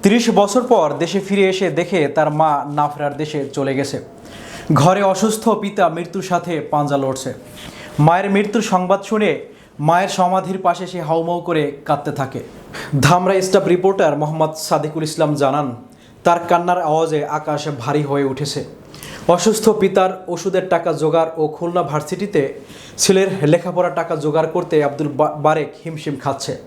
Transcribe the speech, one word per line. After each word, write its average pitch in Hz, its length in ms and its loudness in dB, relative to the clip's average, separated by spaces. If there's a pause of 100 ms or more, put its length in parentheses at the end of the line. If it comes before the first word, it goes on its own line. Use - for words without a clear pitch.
ত্রিশ 226 280 4
বছর 202 360 2
পর 180 320 4
দেশে 170 220 0
ফিরে 190 280 2
এসে 190 220 0
দেখে 165 380 0
তার 156 220 0
মা 151 420 2
না 147 160 0
ফেরার 147 280 -4
দেশে 147 340 -6
চলে 135 240 -2
গেছে। 131 300 -4 (680)
ঘরে 180 300 6
অসুস্থ 208 460 2
পিতা 196 400 2
মৃত্যুর 170 340 -4
সাথে 175 380 -2
পাঞ্জা 143 360 0
লড়ছে। 135 380 -2 (640)
মায়ের 175 320 4
মৃত্যুর 208 320 2
সংবাদ 190 400 2
শুনে 202 440 -2 (340)
মায়ের 175 280 2
সমাধির 185 500 0
পাশে 180 280 0
সে 180 160 -8
হাউমাউ 165 380 -2
করে 151 440 -2
কাঁদতে 147 280 -2
থাকে। 127 280 -6 (600)
ধামরা 185 420 4
স্টাফ 185 240 2
রিপোর্টার 180 500 2
মোহাম্মদ 156 380 -2
সাদিকুল 156 480 -2
ইসলাম 156 320 0
জানান, 139 420 0 (480)
তার 170 140 4 (100)
কান্নার 175 340 2
আওয়াজে 156 420 0
আকাশ 151 440 -4 (100)
ভারী 143 240 -2
হয়ে 139 220 0
উঠেছে। 135 600 -6 (420)
অসুস্থ 208 400 4
পিতার 185 600 2
ওষুধের 180 400 -2
টাকা 170 240 0
জোগাড় 160 440 2
ও 156 120 0
খুলনা 175 340 -2
ভার্সিটিতে 156 800 -2 (360)
ছেলের 190 520 2
লেখাপড়ার 175 460 2
টাকা 170 220 -2
জোগাড় 156 340 0
করতে 160 340 0
আব্দুল 143 240 -2
বা-, 143 280 0
বারেক 151 360 0 (120)
হিমশিম 156 320 -8
খাচ্ছে। 135 400 -6 (100)